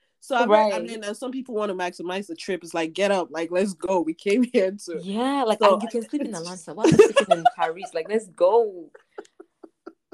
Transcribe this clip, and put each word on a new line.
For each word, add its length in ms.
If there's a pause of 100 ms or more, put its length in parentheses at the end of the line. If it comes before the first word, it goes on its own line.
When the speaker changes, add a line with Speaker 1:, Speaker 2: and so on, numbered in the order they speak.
(200)
Speaker 1:
So 160
I've 140
heard, 220
I 80
Speaker 2:
Right. 80
Speaker 1:
mean, 160
and 140
some 140
people 240
wanna 200
maximize 520
the 80
trip. 280
It's 100
like, 200
"Get 180
up, 200
like, 200
let's 220
go. 280
We 120
came 300
<laughs> 100
here 180
to," 300
Speaker 2:
Yeah, 420
like, 160
Speaker 1:
so 140
Speaker 2:
and 80
you 80
can 140
sleep 220
in 100
Atlanta. 380
Speaker 1:
<laughs> 20
Speaker 2:
Why 100
am 80
I 40
sleeping 340
in 160
Paris? 480
Like, 140
let's 180
go. 640 (1200)